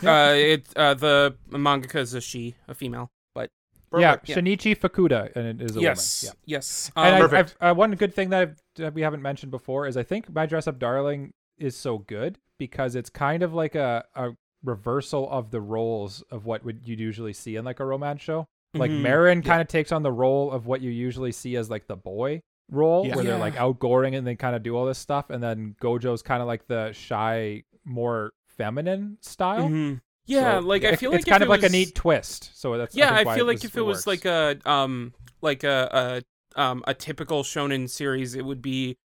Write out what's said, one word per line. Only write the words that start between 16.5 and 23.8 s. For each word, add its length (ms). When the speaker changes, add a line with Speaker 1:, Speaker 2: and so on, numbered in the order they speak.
Speaker 1:
would, 220
you'd 120
usually 340
see 220
in, 80
like, 160
a 60
romance 360
show. 240
Like, 180
Speaker 2:
Mm-hmm. 120
Speaker 1:
Marin 360
Speaker 3:
Yeah. 140
Speaker 1:
kinda 120
takes 280
on 100
the 80
role 400
of 160
what 140
you 100
usually 400
see 240
as, 140
like, 180
the 80
boy 460
role, 380
Speaker 3:
Yeah. 80
Speaker 1:
where 80
they're, 120
Speaker 2:
Yeah. 40
Speaker 1:
like, 160
outgoing 600